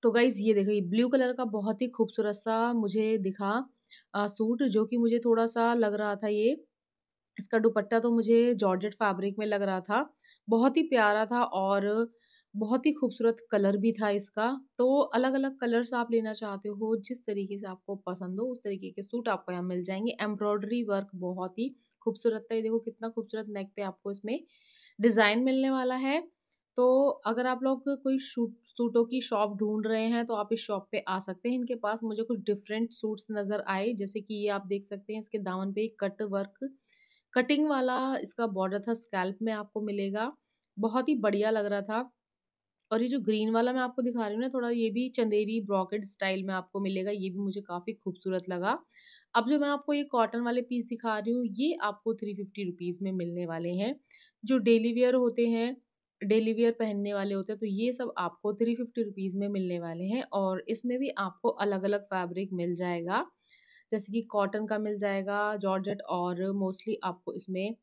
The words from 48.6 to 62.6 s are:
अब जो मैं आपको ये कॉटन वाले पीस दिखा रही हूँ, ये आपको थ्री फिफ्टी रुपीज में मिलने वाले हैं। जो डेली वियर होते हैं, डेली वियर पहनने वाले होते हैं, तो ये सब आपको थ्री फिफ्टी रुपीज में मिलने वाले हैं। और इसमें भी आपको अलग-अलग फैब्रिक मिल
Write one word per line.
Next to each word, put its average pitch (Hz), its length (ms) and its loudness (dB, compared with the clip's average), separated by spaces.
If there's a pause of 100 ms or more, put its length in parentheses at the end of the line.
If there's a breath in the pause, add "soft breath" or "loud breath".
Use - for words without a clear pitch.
अब 233 140 2
जो 294 100 4
मैं 285 80 0
आपको 285 260 -2
ये 190 100 0
कॉटन 226 360 0
वाले 240 220 0
पीस 240 240 -4
दिखा 226 340 -4
रही 214 140 -2
हूँ, 247 120 0
ये 233 280 0
आपको 208 400 -2
थ्री 214 200 -6
फिफ्टी 196 300 -8
रुपीज 175 380 -6
में 190 100 -2
मिलने 175 340 -4
वाले 165 240 -4
हैं। 202 300 -2 (460 loud breath)
जो 262 120 4
डेली 226 360 4
वियर 247 200 4
होते 240 340 2
हैं, 233 300 0 (460)
डेली 220 300 2
वियर 233 180 4
पहनने 208 420 -2
वाले 196 220 -2
होते 196 180 -4
हैं, 202 60 -10
तो 220 60 -4
ये 214 280 0
सब 247 240 -6
आपको 196 360 -2
थ्री 226 220 2
फिफ्टी 233 280 -4
रुपीज 196 320 -4
में 202 120 0
मिलने 185 320 -2
वाले 170 240 -6
हैं। 220 200 -2 (100)
और 190 340 0
इसमें 247 320 -2
भी 277 100 -2
आपको 202 400 -2
अलग-अलग 202 540 0
फैब्रिक 185 500 -4
मिल 175 220 -2